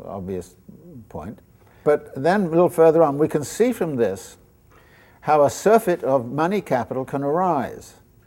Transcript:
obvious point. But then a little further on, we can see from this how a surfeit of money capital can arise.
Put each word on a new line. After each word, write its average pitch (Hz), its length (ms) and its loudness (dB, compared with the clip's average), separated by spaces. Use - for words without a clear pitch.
obvious 92 520 -10
point. 196 300 -16
But 147 360 0
then 185 260 2
a - 20 -6
little 165 200 4
further 165 340 6
on, 143 160 2
we 147 100 2
can 147 160 -4
see 240 280 0
from 165 240 -4
this 98 400 -4
how 143 200 4
a 139 80 4
surfeit 202 520 2
of 127 280 -2
money 170 300 -2
capital 127 440 -4
can 139 180 -6
arise. 147 720 -4